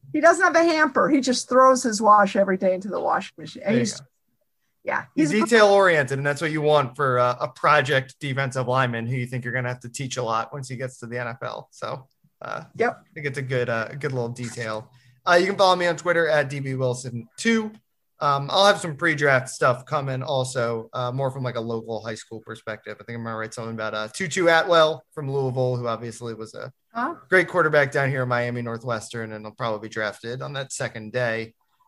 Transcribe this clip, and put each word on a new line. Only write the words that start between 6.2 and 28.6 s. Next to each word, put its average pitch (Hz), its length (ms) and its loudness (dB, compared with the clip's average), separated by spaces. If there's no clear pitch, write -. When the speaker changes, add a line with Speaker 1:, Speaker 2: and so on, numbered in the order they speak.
Speaker 2:
that's 143 140 0
what 160 100 -2
you 151 120 -2
want 147 340 2
for, 131 220 2
uh, 123 200 2
a 143 100 -4
project 143 680 2
defensive 135 480 -4
lineman 120 400 0
who 127 80 -4
you 123 120 -4
think 123 180 -8
you're 120 80 -6
gonna 123 160 -4
have 123 120 -8
to 123 100 -16
teach 131 260 -10
a 127 60 -4
lot 113 320 -2
once 135 160 -12
he 123 60 -10
gets 131 240 -10
to 120 60 -12
the 120 120 -8
N 120 100 -6
F 120 140 -10
L. 110 280 -10
So, - 380 -12
uh, - 240 -10
Speaker 1:
Yep. - 280 -2
Speaker 2:
I - 80 -20
think 151 140 -10
it's 139 120 -6
a 139 40 -6
good, 123 260 -2
uh, 113 220 -4
a 143 60 -14
good 139 160 -6
little 120 180 -4
detail. 113 600 -10
Uh, 175 60 6
you 180 120 6
can 196 100 -4
follow 185 200 6
me 175 100 0
on 170 100 0
Twitter 170 300 0
at 147 220 2
D 143 120 -8
B 135 140 -6
Wilson 123 640 -6
two. 226 340 0
Um, 143 300 0
I'll 196 160 4
have 196 140 4
some 160 160 -6
pre-draft 143 520 2
stuff 127 380 0
coming 139 380 -4
also, 127 680 -4
uh, 123 200 -6
more 135 180 -2
from, 135 140 -8
like, 120 100 -6
a 117 60 -6
local 113 420 -6
high 110 140 -10
school 110 240 -16
perspective. 107 600 -14
I 101 40 -20
think 117 120 -12
I'm 117 60 -8
gonna 113 140 -8
write 110 180 -8
something 113 200 -10
about, 110 200 -6
uh, 107 140 -6
Tutu 175 400 -2
Atwell 160 640 4
from 139 180 -8
Louisville, 127 460 -2
who 120 100 -6
obviously 113 480 -8
was 107 200 -14
a 113 180 -14
Speaker 1:
Huh? 254 220 -6
Speaker 2:
great 180 180 4
quarterback 151 460 2
down 139 160 0
here 131 140 -2
at 123 60 -2
Miami 120 320 -2